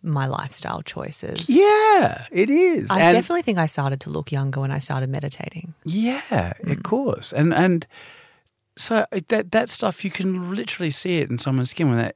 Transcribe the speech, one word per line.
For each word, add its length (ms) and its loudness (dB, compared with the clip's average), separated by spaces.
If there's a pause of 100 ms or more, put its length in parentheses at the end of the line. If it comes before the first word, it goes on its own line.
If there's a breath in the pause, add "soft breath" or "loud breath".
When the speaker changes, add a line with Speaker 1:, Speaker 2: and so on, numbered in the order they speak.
Speaker 1:
my 240 -2
lifestyle 560 -6
choices. 680 -8
Speaker 2:
Yeah, 800 4
it 180 2
is. 400 4
Speaker 1:
I 120 4
Speaker 2:
And 140 8
Speaker 1:
definitely 280 0
think 160 0
I 80 2
started 340 -2
to 80 -10
look 220 -6
younger 300 -2
when 100 -2
I 80 -4
started 300 -4
meditating. 640 -8 (120)
Speaker 2:
Yeah, 680 -2 (100)
of 160 -2
Speaker 1:
Mm. 40 -8
Speaker 2:
course. 500 -4
And, 200 2
and 320 4 (920 loud breath)
so 280 0 (220)
that, 240 -2
that 180 2
stuff, 340 -2
you 60 -4
can 460 -4
literally 360 -4
see 280 -2
it 100 0
in 80 -2
someone's 340 0
skin. 180 0
When, 80 4
that, 180 -2